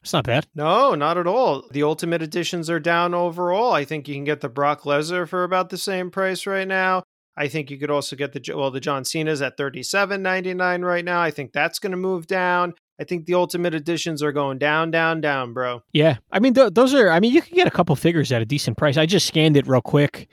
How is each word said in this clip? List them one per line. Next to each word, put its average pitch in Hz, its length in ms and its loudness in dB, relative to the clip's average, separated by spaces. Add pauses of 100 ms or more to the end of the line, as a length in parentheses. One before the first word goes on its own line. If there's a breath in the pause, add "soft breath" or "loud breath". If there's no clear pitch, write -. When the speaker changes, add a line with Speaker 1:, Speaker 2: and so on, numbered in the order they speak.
Speaker 1:
That's - 120 -8
not 143 120 0
bad. 127 300 0
Speaker 2:
No, 185 400 2
not 160 240 0
at 170 80 -2
all. 190 420 0
The 143 140 -2
Ultimate 160 400 0
Editions 165 480 -6
are 165 80 0
down 170 340 0
overall. 175 600 0
I 147 120 0
think 143 220 -8
you 143 80 -8
can 143 80 -8
get 151 180 -4
the 139 80 -8
Brock 143 320 -2
Lesnar 156 460 -2
for 180 160 -2
about 185 260 -2
the 190 80 -10
same 185 320 -4
price 190 380 -4
right 190 200 -4
now. 185 360 0 (340)
I 147 100 -4
think 139 220 -6
you 139 80 -12
could 147 140 -4
also 143 240 -2
get 135 180 -6
the 139 60 -10
J-, - 160 -8
well, 135 160 -2
the 135 80 -8
John 135 260 -4
Cena's 156 380 -2
at 127 120 -6
thirty-seven 190 680 -4
ninety-nine 185 580 -2
right 175 240 -2
now. 175 160 -2
I 165 80 0
think 139 240 -10
that's 156 240 -2
gonna 185 200 -6
move 185 280 -4
down. 180 480 0 (280)
I 151 40 -8
think 170 200 -6
the 175 80 -2
Ultimate 175 400 0
Editions 156 480 -4
are 151 100 0
going 135 280 -2
down, 156 320 2
down, 165 280 0
down, 135 320 -2
bro. 123 300 -4 (120)
Speaker 1:
Yeah. 151 240 4 (140)
I - 60 -2
mean, 240 160 4
th-, 226 200 6
those 254 200 4
are, 226 160 6
I 170 100 4
mean, 233 140 4
you 320 80 6
can - 140 -14
get 359 100 6
a 190 60 2
couple 165 240 2
figures 160 360 2
at 117 120 2
a - 20 -2
decent 127 320 -2
price. 147 200 2
I 160 100 4
just 180 180 2
scanned 156 320 4
it 135 100 4
real 127 140 4
quick. - 520 0